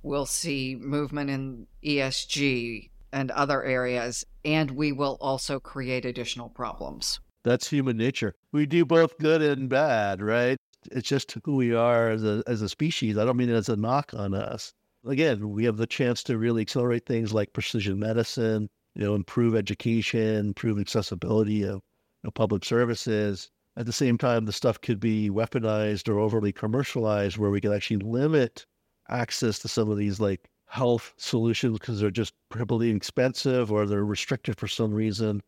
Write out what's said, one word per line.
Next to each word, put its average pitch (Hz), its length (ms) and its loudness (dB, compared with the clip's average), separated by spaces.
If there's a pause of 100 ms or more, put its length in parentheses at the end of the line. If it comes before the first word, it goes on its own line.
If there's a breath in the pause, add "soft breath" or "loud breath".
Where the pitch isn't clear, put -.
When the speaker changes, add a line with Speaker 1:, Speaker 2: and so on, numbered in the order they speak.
Speaker 1:
We'll 143 240 -2
see 131 500 -4
movement 143 540 -4
in 135 360 -6 (180)
E 147 160 2
S 131 240 -2
G 120 680 -2 (220)
and 135 180 -2
other 143 340 0
areas, 123 600 -2 (200)
and 151 280 2
we 147 200 0
will 139 280 -2
also 135 380 -4
create 127 460 -6
additional 120 460 -8
problems. - 720 -8 (240)
Speaker 2:
That's 120 260 2
human 131 260 0
nature. 113 380 0 (180)
We 147 140 2
do 170 180 4
both 165 340 4
good 160 220 4
and 135 280 2
bad, 117 520 2
right? 120 380 2 (340)
It's 123 160 -4
just - 260 -2 (100)
who 143 120 0
we 120 180 4
are 117 360 4
as 110 120 0
a, 110 240 2
as 117 140 -2
a 104 80 -2
species. 123 480 -2
I 107 80 2
don't 123 120 2
mean 123 120 2
it 117 60 2
as 110 140 2
a 113 80 0
knock 123 380 0
on 98 200 -4
us. 104 380 -6 (340)
Again, 127 440 0
we 104 140 -2
have 110 140 2
the 113 80 0
chance 120 380 0
to 123 120 0
really 113 260 2
accelerate 120 440 0
things 113 260 0
like 107 220 0
precision 98 440 -2
medicine, 110 680 0 (260)
you 104 80 -4
know, 104 120 2
improve 113 420 2
education, 110 920 0
improve 104 300 -2
accessibility 104 840 0
of, 98 140 -2
you - 480 -20
know, 110 60 -6
public 104 340 0
services. 110 840 0 (280)
At 120 100 -6
the 117 60 -4
same 123 260 2
time, 117 260 2
the 107 80 -4
stuff - 280 0
could 107 200 -2
be 107 300 2
weaponized 107 760 0
or 104 100 2
overly 107 340 2
commercialized, 107 840 0
where 104 120 2
we 101 100 2
can 104 120 2
actually 104 260 0
limit 127 680 0 (420)
access 117 520 -2
to - 80 -10
some 107 220 0
of 107 60 0
these, 101 240 0
like, 98 300 0 (160)
health 120 500 0
solutions 117 640 0
'cause 110 200 -4
they're 104 120 2
just 104 240 -2 (160)
prohibitively 117 400 0
expensive 127 840 0
or 104 140 2
they're 101 180 0
restricted 104 540 -4
for 104 100 -6
some 110 240 -2
reason. 107 560 0